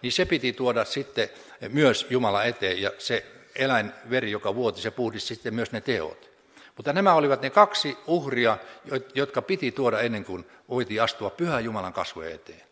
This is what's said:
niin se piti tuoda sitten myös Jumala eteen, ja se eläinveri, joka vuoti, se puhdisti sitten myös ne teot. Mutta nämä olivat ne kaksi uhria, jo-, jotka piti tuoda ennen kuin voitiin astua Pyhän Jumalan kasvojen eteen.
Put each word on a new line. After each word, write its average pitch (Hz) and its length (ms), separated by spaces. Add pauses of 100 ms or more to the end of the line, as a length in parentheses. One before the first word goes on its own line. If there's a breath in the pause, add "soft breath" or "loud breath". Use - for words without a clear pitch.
niin 165 100
se 180 140
piti 127 280
tuoda 117 320
sitten - 440 (400 loud breath)
myös 135 400
Jumala 110 340
eteen, 98 380
ja 98 160
se - 280 (300)
eläinveri, 120 760
joka 101 240
vuoti, 117 260
se 113 100
puhdisti 113 440
sitten 110 180
myös 113 180
ne 107 100
teot. 87 500 (440 loud breath)
Mutta 143 180
nämä 190 200
olivat 139 280
ne 135 80
kaksi 202 480 (100)
uhria, 131 500 (280 loud breath)
jo-, 135 140 (160)
jotka 135 260
piti 147 300
tuoda 117 280
ennen 113 260
kuin 90 240 (200 loud breath)
voitiin 113 320
astua 110 280
Pyhän 151 340
Jumalan 104 300
kasvojen 82 420
eteen. - 260 (100)